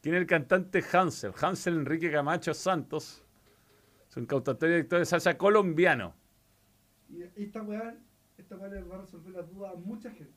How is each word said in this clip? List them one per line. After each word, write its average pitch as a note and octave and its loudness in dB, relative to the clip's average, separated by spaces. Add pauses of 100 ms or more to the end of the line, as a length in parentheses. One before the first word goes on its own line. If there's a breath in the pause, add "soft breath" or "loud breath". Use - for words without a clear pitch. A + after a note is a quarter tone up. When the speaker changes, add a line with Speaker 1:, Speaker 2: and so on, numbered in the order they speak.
Speaker 1:
¿Quién D#3+ -2
es F3+ 4
el E3+ 0
cantante F3 2 (100)
Hansel? D#3+ 2
Hansel F3 0
Enrique D#3+ 0
Camacho D3+ 0
Santos. - -4 (880 soft breath)
Es - -14
un B2 -8
cantautor C#3 0
y E3+ 4
director E3+ 2
de E3 2
salsa E3+ 2
colombiano. F3 4 (960)
Speaker 2:
Y E3+ -14 (200)
esta G#3+ -10
weá, G#3+ -8 (420)
esta F#3+ -18
weá G3 -12
le G3 -10
va F3+ -14
a F#3+ -12
resolver E3+ -20
las E3+ -12
dudas G3 -12
a - -14
mucha G#3+ -10
gente. D3+ -20